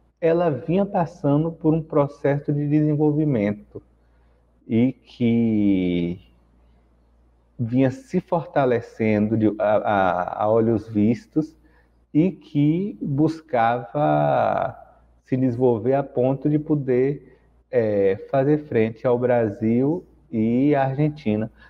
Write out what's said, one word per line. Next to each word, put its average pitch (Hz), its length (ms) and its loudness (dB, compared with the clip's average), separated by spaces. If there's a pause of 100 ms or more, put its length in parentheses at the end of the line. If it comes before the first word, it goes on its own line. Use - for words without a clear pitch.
(200)
ela 170 300 2
vinha 165 360 -2
passando 160 680 0
por 160 220 0
um 160 80 -2
processo 143 680 -2
de 147 160 -2
desenvolvimento 147 1160 0 (840)
e 120 260 2
que 101 1300 0 (1400)
vinha 127 320 0
se - 320 -6
fortalecendo 113 1120 0
de, 107 220 2
a, 107 180 2
a, 95 680 0
a 107 60 0
olhos 113 380 2
vistos 113 640 -2 (580)
e 160 180 2
que 160 720 -2
buscava 135 1700 0 (500)
se - 120 -4
desenvolver 123 560 0
a 139 100 0
ponto 135 460 -2
de 151 100 0
poder, 139 800 -2 (320)
é, 104 460 0 (140)
fazer 147 340 0
frente 113 420 -2
ao 120 120 2
Brasil 120 880 0 (260)
e 120 420 0
à 135 100 2
Argentina. 135 640 -2 (200)